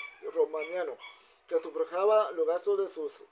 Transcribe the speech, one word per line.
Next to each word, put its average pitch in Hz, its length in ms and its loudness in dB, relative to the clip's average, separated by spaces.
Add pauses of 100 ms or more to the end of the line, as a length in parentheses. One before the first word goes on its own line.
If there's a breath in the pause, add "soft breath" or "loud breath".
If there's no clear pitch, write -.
(320)
romaniano, 156 640 -2 (500 loud breath)
que 165 140 0
sufragaba 175 720 2
los 160 140 0
gastos 180 320 2
de 196 100 0
sus 151 440 -8